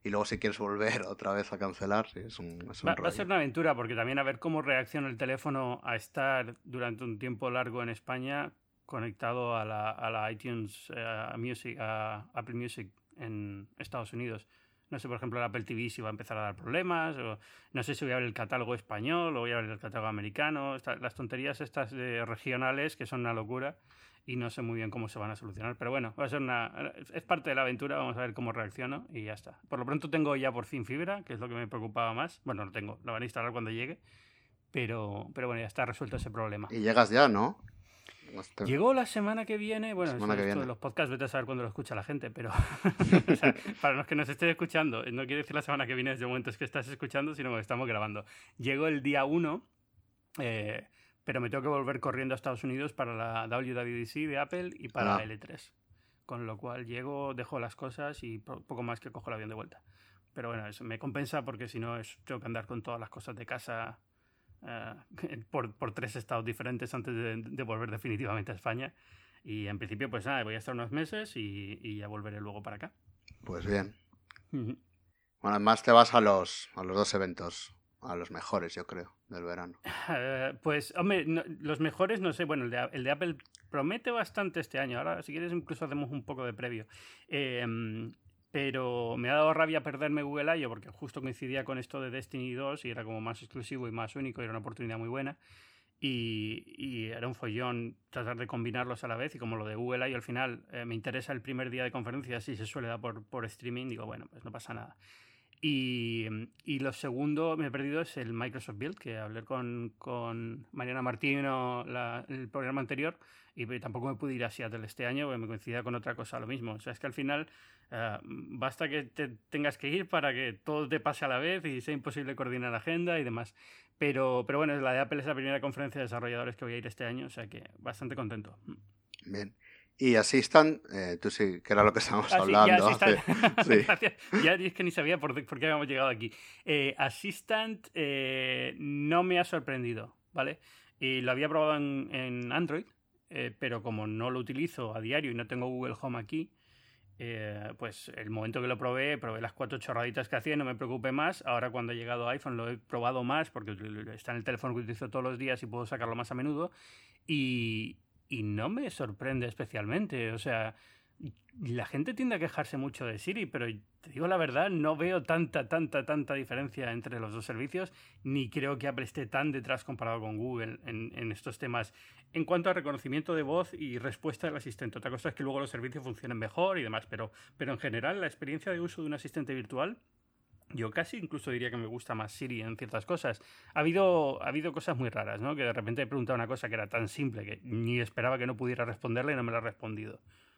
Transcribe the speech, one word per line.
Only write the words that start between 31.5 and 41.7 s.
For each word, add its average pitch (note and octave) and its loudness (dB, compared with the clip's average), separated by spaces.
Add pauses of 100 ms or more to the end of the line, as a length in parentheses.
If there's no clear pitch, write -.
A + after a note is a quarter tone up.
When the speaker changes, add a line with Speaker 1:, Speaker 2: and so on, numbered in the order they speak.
Speaker 2:
me A#2 -4
preocupaba A2+ 0
más. C#3+ -4
Bueno, G#2 -4
lo F#2+ -10
tengo, G#2 -6
lo A#2+ -4
van A2+ -2
a - -2
instalar A#2 -2
cuando A2+ -2
llegue, A#2+ -4 (720)
pero, G#2+ -2
pero B2+ -2
bueno, A#2 -2
ya A2+ -6
está B2+ 0
resuelto A#2 -4
ese - -4
problema. G#2 -4
Speaker 1:
Y A2+ -2
llegas A2 10
ya, C3 12
¿no? A#2 6 (800)
Hasta - -6
Speaker 2:
Llegó D3+ 6
la B3+ 4
semana A3 0
que G#3+ -2
viene, G#3+ -2
bueno, F3 2
Speaker 1:
Semana G#2 2
Speaker 2:
eso, G2+ 4
Speaker 1:
que G2 4
Speaker 2:
esto G2+ 4
Speaker 1:
viene. D3 2
Speaker 2:
de B2+ -2
los B2 -4
podcasts, C#3 0
vete A#2+ -2
a C3 -2
saber B2+ 0
cuándo B2+ -2
lo A#2 -2
escucha A#2+ -6